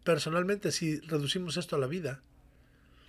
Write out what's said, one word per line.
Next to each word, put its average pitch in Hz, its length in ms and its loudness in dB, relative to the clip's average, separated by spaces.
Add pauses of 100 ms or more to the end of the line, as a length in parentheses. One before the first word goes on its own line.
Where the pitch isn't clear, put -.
personalmente, 175 680 2
si 156 300 0
reducimos 160 560 -2
esto 170 180 -4
a 147 40 2
la 131 60 2
vida, 143 380 -4 (840)